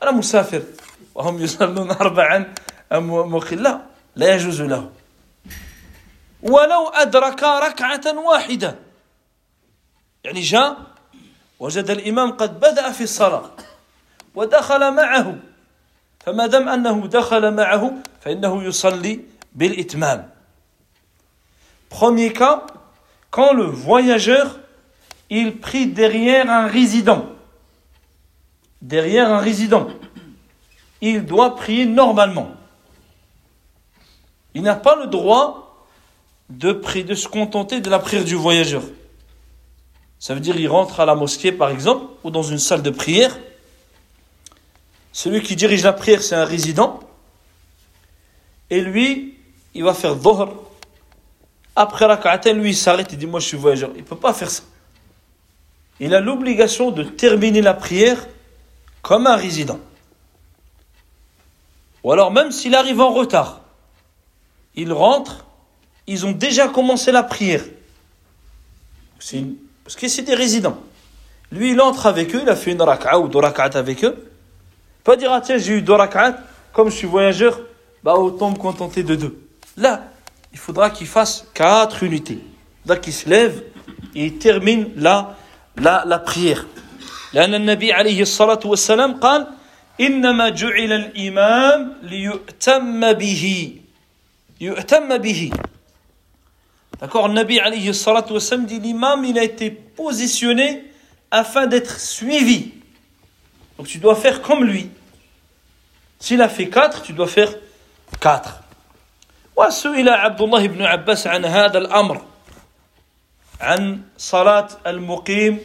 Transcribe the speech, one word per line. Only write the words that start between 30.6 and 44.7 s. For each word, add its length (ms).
Il 240
doit 320
prier 300
normalement. 640
Il 80
n'a 120
pas 220
le 100
droit 800
de 240
prier, 320
de 100
se 140
contenter 520
de 80
la 100
prière 260
du 100
voyageur. 480
Ça 160
veut 60
dire, 160
il 120
rentre 320
à 60
la 80
mosquée, 380
par 180
exemple, 340
ou 60
dans 120
une 160
salle 240
de 80
prière. 480